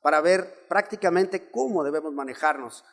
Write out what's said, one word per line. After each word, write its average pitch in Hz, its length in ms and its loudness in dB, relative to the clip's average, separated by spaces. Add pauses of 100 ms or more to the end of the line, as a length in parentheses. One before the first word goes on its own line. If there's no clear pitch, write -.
para 151 200 2
ver 185 480 0
prácticamente 185 840 0
cómo 220 320 -2
debemos 151 280 -4
manejarnos 135 800 -4